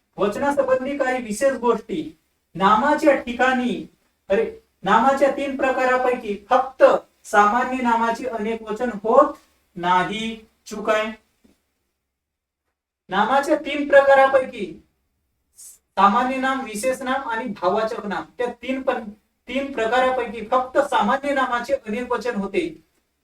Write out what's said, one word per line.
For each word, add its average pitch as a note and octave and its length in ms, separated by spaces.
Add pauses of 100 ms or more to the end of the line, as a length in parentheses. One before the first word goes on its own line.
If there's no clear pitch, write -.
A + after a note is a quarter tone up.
(180)
वचनासंबंधी C4 800
काही B3+ 260
विशेष B3+ 300
गोष्टी. G#3 640 (380)
नामाच्या C4+ 680
ठिकाणी, B3 680 (380)
अरे, G#3+ 300 (240)
नामाच्या C4+ 480
तीन C4+ 260
प्रकारापैकी B3+ 920
फक्त - 340 (400)
सामान्य B3 600
नामाचे A#3+ 440
अनेक A3 340
वचन A3 280 (140)
होत C#4 300 (420)
नाही. F#3 720 (200)
चूक G#3 240
आहे. G#3+ 220 (2000)
नामाच्या C4 460
तीन C#4+ 320
प्रकारापैकी C4+ 920 (1160)
सामान्य B3 420
नाम, C4 240
विशेष A#3+ 400
नाम C4 280
आणि E4+ 160
भाववाचक G#3 600
नाम, E3+ 180 (140)
त्या A#3+ 100 (140)
तीन C4 200
पण, A3+ 280 (380)
तीन C4+ 240
प्रकारापैकी A#3 800
फक्त B3+ 260
सामान्य C4+ 560
नामाचे A#3+ 400
अनेक B3 380
वचन A#3 240
होते. F#3 480 (400)